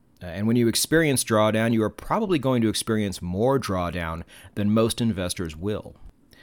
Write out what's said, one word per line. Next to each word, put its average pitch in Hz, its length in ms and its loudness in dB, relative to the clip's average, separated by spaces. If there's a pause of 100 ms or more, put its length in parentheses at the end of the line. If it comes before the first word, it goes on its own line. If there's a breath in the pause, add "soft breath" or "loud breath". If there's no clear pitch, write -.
(220)
Uh, 90 60 -12
and 90 180 -4
when 117 120 4
you 120 100 4
experience 143 560 2
drawdown, 110 500 2
you 113 80 2
are 104 80 0
probably 190 480 -2
going 127 240 0
to 110 80 2
experience 104 540 -2
more 110 360 0
drawdown 85 640 -4 (320 loud breath)
than 104 160 0
most 113 320 2
investors 90 540 -2
will. 95 400 -8 (480 soft breath)